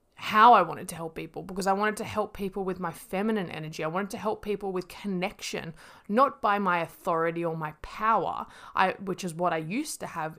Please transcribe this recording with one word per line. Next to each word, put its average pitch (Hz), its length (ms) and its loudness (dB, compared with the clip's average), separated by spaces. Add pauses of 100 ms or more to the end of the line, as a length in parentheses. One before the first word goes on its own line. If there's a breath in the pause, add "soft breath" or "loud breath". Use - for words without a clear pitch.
(160)
how 220 380 8
I 202 80 10
wanted 165 280 -2
to 170 60 -8
help 165 200 -10
people, 160 280 -10
because 185 240 -4
I 196 60 4
wanted 208 240 0
to 220 80 -6
help - 280 -4
people 196 300 -6
with 180 160 -4
my 175 120 -4
feminine 208 580 -2
energy. 160 340 -8
I 156 40 -2
wanted 190 240 -4
to 226 60 -10
help 214 240 -4
people 202 300 -4
with 185 160 -4
connection, 180 840 -6 (340 loud breath)
not 247 340 2
by 202 180 2
my 180 200 2
authority 165 640 -2
or 165 120 -2
my 156 260 -8
power, 214 640 0 (260 loud breath)
I, 190 260 2
which 190 240 -6
is 175 100 -6
what 170 200 0
I 165 40 -2
used 196 420 -6
to 180 80 -10
have 165 320 -8